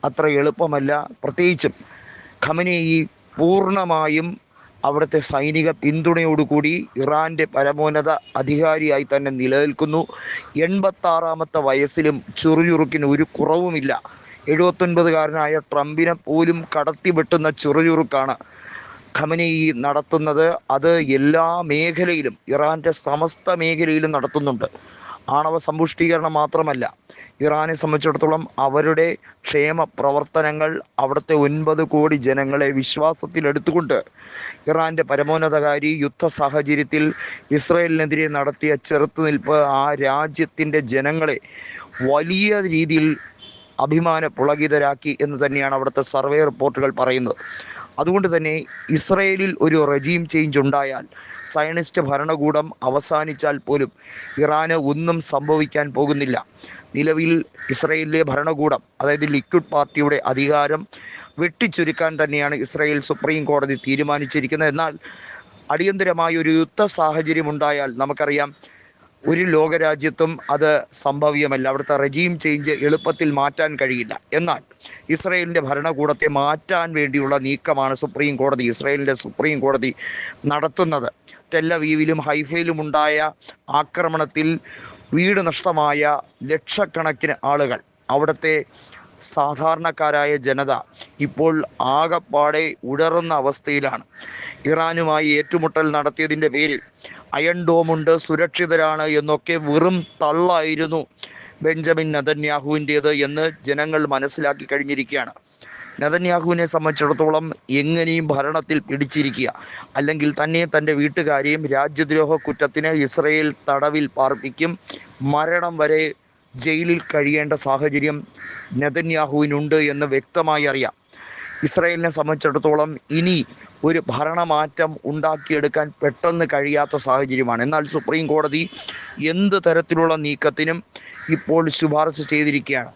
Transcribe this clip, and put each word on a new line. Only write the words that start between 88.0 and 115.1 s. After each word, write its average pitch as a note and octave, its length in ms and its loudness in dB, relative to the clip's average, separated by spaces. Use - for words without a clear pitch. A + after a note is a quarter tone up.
അവിടുത്തെ D#3 400 0
സാധാരണക്കാരായ D3 960 0
ജനത C3+ 260 0
ഇപ്പോൾ D#3+ 280 2
ആകപ്പാടെ D#3 640 0
ഉടറുന്ന E3 520 2
അവസ്ഥയിലാണ്. C#3 640 -2
ഇറാനുമായി D#3+ 580 2
ഏറ്റുമുട്ടൽ D#3+ 480 0
നടത്തിയതിൻ്റെ D3+ 580 0
പേരിൽ D3 240 0
അയൺ E3 220 0
ഡോമുണ്ട്, E3 420 2
സുരക്ഷിതരാണ് D#3 840 0
എന്നൊക്കെ D3+ 340 -2
വെറും D#3+ 280 4
തള്ളായിരുന്നു D#3+ 800 0
ബെഞ്ചമിൻ D#3+ 500 2
നെതന്യാഹുവിൻ്റേത് D3 960 0
എന്ന് D3 180 -2
ജനങ്ങൾ D3+ 340 0
മനസ്സിലാക്കി C#3+ 580 -2
കഴിഞ്ഞിരിക്കുകയാണ്. C#3 600 -4
നെതന്യാഹുവിനെ E3+ 720 0
സംബന്ധിച്ചിടത്തോളം D#3 720 0
എങ്ങനെയും E3 520 0
ഭരണത്തിൽ D3+ 440 -2
പിടിച്ചിരിക്കുക, C3+ 600 -2
അല്ലെങ്കിൽ D3 420 0
തന്നെ E3 220 0
തൻ്റെ D3+ 240 2
വീട്ടുകാരെയും D3 640 0
രാജ്യദ്രോഹ D3+ 720 0
കുറ്റത്തിന് D3+ 460 -2
ഇസ്രയേൽ D3+ 440 0
തടവിൽ D3 380 0
പാർപ്പിക്കും, C3+ 540 -2